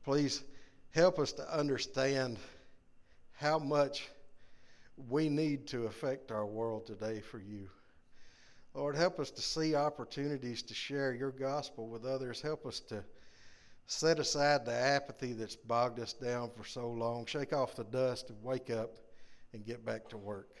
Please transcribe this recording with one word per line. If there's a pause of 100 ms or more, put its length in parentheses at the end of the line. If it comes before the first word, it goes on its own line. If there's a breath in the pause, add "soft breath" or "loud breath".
Please (480 loud breath)
help
us
to
understand (960 loud breath)
how
much (1000 soft breath)
we
need
to
affect
our
world
today
for
you. (1040 soft breath)
Lord,
help
us
to
see
opportunities
to
share
your
gospel
with
others.
Help
us
to (840 loud breath)
set
aside
the
apathy
that's
bogged
us
down
for
so
long.
Shake
off
the
dust
and
wake
up (560 soft breath)
and
get
back
to
work.